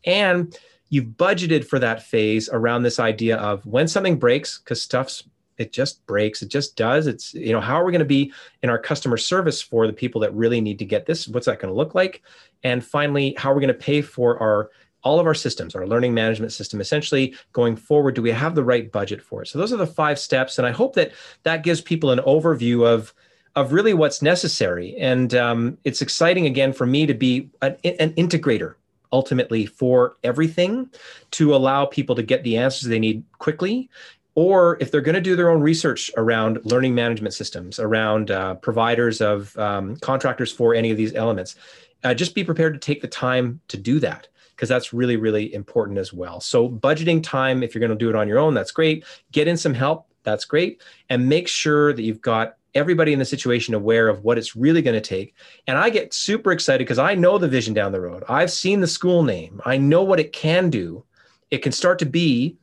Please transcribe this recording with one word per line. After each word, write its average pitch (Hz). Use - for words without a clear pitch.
And 180
you've 135
budgeted 170
for 139
that 113
phase 110
around 120
this 120
idea 113
of 104
when 123
something 185
breaks, 123
'cause -
stuff's, -
it 110
just -
breaks, 107
it 101
just -
does. 135
It's, -
you 110
know, 110
how 120
are 175
we 185
gonna 165
be 139
in 123
our 117
customer 131
service 175
for 113
the 107
people 117
that 101
really 117
need 104
to 107
get 101
this? 160
What's 120
that -
gonna 95
look 151
like? 185
And 123
finally, 143
how 139
are 139
we 143
gonna 131
pay 147
for 120
our, 107
all 147
of 170
our 160
systems, -
our 95
learning 120
management 110
system, 104
essentially 135
going 117
forward? 139
Do 123
we 117
have 151
the 147
right 120
budget 101
for -
it? -
So 143
those 208
are 240
the 180
five 151
steps. -
And 127
I 123
hope 226
that -
that 160
gives 165
people 156
an 123
overview 127
of, 110
of 135
really 202
what's 156
necessary. 117
And, 127
um, 120
it's 135
exciting, 170
again, 135
for 131
me 143
to 143
be 127
an, 135
an 160
integrator 165
ultimately 127
for 123
everything 175
to 147
allow 135
people 131
to 117
get 131
the 117
answers 127
they 113
need 110
quickly. 196
Or 175
if 143
they're 147
gonna 160
do 185
their 175
own 165
research 156
around 113
learning 127
management 117
systems, 92
around, 107
uh, 95
providers 117
of, 104
um, 101
contractors 131
for 117
any 113
of 107
these 110
elements, 107
uh, 123
just 170
be 202
prepared 160
to 139
take 147
the 127
time 127
to -
do 117
that, -
'cause 113
that's 123
really, 120
really 107
important 101
as 92
well. 87
So 123
budgeting 156
time, 131
if 120
you're 110
gonna 113
do 113
it 110
on 107
your 113
own, 151
that's 101
great. 160
Get 151
in 170
some 160
help, 139
that's 107
great. 175
And 127
make 170
sure 147
that 123
you've 110
got 113
everybody 156
in 139
the 131
situation 120
aware 113
of 101
what 117
it's 113
really 151
gonna 113
take. 98
And 135
I 208
get 214
super 202
excited 135
'cause 117
I 170
know 180
the 175
vision 117
down 101
the 95
road. 87
I've 165
seen 196
the 180
school 175
name. 92
I 127
know 143
what 190
it 151
can 170
do. 92
It 135
can 135
start 180
to 175
be 147